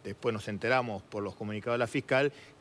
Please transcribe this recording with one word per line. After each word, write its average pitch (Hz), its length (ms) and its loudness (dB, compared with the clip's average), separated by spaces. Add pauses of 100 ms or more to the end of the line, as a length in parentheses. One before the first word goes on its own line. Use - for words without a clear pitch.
después 101 260 0
nos 107 160 -4
enteramos 113 560 0
por 104 200 -6
los 98 120 -6
comunicados 107 380 -4
de 120 60 2
la 120 80 2
fiscal 139 440 2 (300)